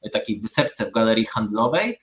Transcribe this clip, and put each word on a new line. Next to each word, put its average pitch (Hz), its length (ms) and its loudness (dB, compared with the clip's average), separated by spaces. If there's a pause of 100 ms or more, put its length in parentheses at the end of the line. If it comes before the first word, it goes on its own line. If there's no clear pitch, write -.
(100)
takiej 104 300 -4
wysepce 113 460 -2
w - 60 -10
galerii 113 340 4
handlowej 120 760 0